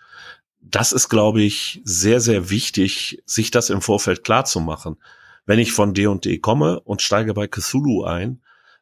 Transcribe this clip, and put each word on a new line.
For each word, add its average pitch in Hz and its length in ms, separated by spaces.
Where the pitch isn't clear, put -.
das 110 320
ist, 127 160
glaube 107 340
ich, - 440
sehr, 101 340
sehr 107 300
wichtig, - 760
sich - 240
das 120 200
im 98 120
Vorfeld 101 440
klar 117 180
zu - 160
machen. 80 380
Wenn 104 140
ich 113 120
von 104 220
D 101 140
und 98 180
D 98 140
komme 147 420
und 101 200
steige 110 320
bei 104 140
Cthulhu 123 560
ein, 90 380